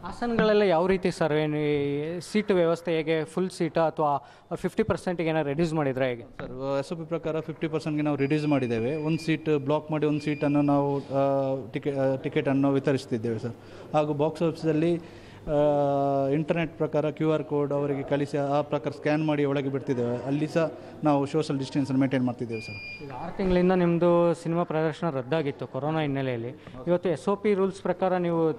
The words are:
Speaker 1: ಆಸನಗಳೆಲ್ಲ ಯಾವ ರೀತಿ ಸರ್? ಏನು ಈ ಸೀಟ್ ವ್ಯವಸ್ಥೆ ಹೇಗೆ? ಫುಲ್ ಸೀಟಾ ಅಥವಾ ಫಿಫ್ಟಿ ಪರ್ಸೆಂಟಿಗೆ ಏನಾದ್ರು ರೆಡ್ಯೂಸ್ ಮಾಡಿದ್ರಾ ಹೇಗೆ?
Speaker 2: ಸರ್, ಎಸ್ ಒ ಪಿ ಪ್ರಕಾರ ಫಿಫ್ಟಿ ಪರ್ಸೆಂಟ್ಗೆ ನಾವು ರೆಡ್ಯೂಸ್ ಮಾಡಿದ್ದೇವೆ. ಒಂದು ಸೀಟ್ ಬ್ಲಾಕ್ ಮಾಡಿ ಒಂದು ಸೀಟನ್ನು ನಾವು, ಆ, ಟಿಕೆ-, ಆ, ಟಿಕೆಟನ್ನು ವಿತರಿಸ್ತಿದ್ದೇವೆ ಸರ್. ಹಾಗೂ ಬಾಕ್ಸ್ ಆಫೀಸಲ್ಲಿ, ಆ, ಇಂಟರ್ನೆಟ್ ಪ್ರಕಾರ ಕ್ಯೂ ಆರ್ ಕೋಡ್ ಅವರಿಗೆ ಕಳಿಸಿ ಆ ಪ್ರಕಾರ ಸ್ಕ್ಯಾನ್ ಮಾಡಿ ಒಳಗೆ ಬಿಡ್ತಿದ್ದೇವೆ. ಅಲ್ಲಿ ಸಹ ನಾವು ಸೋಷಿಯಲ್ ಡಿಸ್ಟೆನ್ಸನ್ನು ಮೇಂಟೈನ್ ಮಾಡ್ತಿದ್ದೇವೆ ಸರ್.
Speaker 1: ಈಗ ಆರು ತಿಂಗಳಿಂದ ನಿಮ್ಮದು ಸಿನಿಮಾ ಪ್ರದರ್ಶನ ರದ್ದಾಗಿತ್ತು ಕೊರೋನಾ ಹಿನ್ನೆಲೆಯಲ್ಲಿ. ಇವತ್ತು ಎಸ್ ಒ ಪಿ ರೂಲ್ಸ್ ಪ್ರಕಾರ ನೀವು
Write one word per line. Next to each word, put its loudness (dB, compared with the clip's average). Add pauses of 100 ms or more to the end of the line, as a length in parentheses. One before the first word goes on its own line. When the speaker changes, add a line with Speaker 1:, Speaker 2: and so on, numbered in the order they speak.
Speaker 1:
ಆಸನಗಳೆಲ್ಲ 2
ಯಾವ 4
ರೀತಿ 2
ಸರ್? 0
ಏನು 2
ಈ -2
ಸೀಟ್ -2
ವ್ಯವಸ್ಥೆ 2
ಹೇಗೆ? 0
ಫುಲ್ -2
ಸೀಟಾ -2
ಅಥವಾ 0 (260)
ಫಿಫ್ಟಿ -2
ಪರ್ಸೆಂಟಿಗೆ -2
ಏನಾದ್ರು 0
ರೆಡ್ಯೂಸ್ 0
ಮಾಡಿದ್ರಾ 0
ಹೇಗೆ? -4
Speaker 2:
ಸರ್, -6
ಎಸ್ -6
ಒ -4
ಪಿ -10
ಪ್ರಕಾರ -4
ಫಿಫ್ಟಿ -6
ಪರ್ಸೆಂಟ್ಗೆ -2
ನಾವು 0
ರೆಡ್ಯೂಸ್ 2
ಮಾಡಿದ್ದೇವೆ. 0
ಒಂದು -2
ಸೀಟ್ 0
ಬ್ಲಾಕ್ -2
ಮಾಡಿ 0
ಒಂದು 2
ಸೀಟನ್ನು 2
ನಾವು, 2
ಆ, 0
ಟಿಕೆ-, -4
ಆ, 2
ಟಿಕೆಟನ್ನು 2
ವಿತರಿಸ್ತಿದ್ದೇವೆ 0
ಸರ್. -6 (400)
ಹಾಗೂ 2
ಬಾಕ್ಸ್ 0
ಆಫೀಸಲ್ಲಿ, 0 (480)
ಆ, 2
ಇಂಟರ್ನೆಟ್ 0
ಪ್ರಕಾರ 0
ಕ್ಯೂ 0
ಆರ್ 2
ಕೋಡ್ 0
ಅವರಿಗೆ -2
ಕಳಿಸಿ 0
ಆ 2
ಪ್ರಕಾರ -2
ಸ್ಕ್ಯಾನ್ 0
ಮಾಡಿ 2
ಒಳಗೆ 0
ಬಿಡ್ತಿದ್ದೇವೆ. -2
ಅಲ್ಲಿ -2
ಸಹ 0 (320)
ನಾವು 2
ಸೋಷಿಯಲ್ -2
ಡಿಸ್ಟೆನ್ಸನ್ನು 0
ಮೇಂಟೈನ್ 2
ಮಾಡ್ತಿದ್ದೇವೆ -4
ಸರ್. -12
Speaker 1:
ಈಗ -14
ಆರು -10
ತಿಂಗಳಿಂದ 4
ನಿಮ್ಮದು 4
ಸಿನಿಮಾ -2
ಪ್ರದರ್ಶನ -2
ರದ್ದಾಗಿತ್ತು -2
ಕೊರೋನಾ -2
ಹಿನ್ನೆಲೆಯಲ್ಲಿ. -2 (240)
ಇವತ್ತು 2
ಎಸ್ -2
ಒ 2
ಪಿ 0
ರೂಲ್ಸ್ 0
ಪ್ರಕಾರ 0
ನೀವು 2